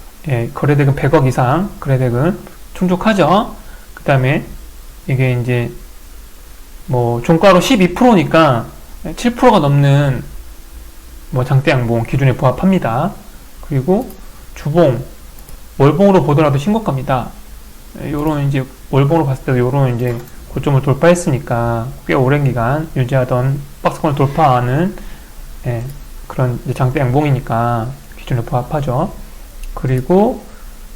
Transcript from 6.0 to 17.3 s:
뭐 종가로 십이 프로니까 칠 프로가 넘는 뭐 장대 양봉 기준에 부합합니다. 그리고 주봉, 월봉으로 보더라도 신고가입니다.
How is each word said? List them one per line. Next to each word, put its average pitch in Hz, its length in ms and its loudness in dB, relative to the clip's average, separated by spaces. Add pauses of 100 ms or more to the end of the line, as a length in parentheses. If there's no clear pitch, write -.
뭐 120 360 0
종가로 180 380 6
십이 185 340 4
프로니까 151 720 4 (500)
칠 240 180 -2
프로가 226 240 6
넘는 143 640 4 (1080)
뭐 127 140 -2
장대 139 260 2
양봉 117 340 0
기준에 131 280 2
부합합니다. 156 800 0 (500)
그리고 180 480 -2 (440)
주봉, 143 480 2 (760)
월봉으로 156 460 6
보더라도 147 340 2
신고가입니다. 139 720 -2 (720)